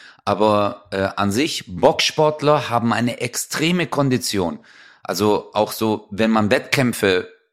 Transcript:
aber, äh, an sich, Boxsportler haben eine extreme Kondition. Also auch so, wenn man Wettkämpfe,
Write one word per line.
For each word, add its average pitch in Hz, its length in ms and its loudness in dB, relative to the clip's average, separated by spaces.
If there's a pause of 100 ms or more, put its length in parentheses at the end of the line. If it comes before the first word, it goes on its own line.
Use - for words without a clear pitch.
(260)
aber, 104 680 0
äh, 98 240 0
an 101 160 0
sich, 139 360 -2
Boxsportler 147 1040 0
haben 117 240 0
eine 113 280 -2
extreme 160 680 -2
Kondition. 107 720 -2 (440)
Also 101 500 0
auch 104 180 0
so, 110 400 -2
wenn 110 200 0
man 107 200 2
Wettkämpfe, 107 800 0 (240)